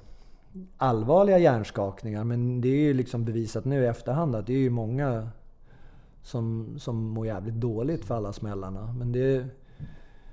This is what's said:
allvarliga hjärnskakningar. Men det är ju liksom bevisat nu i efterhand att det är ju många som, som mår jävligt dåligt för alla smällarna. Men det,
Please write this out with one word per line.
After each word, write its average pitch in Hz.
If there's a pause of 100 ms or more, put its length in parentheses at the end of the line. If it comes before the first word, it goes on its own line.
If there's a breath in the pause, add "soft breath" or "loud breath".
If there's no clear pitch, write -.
(760 soft breath)
allvarliga 139
hjärnskakningar. 107
Men 120
det 123
är 139
ju 147
liksom 123
bevisat 113
nu 135
i 123
efterhand 123
att 104
det 120
är 135
ju 131
många 117 (920 soft breath)
som, 113
som 120 (120)
mår 110
jävligt 107
dåligt 120
för 123
alla 104
smällarna. 101
Men 120
det, 131 (880 loud breath)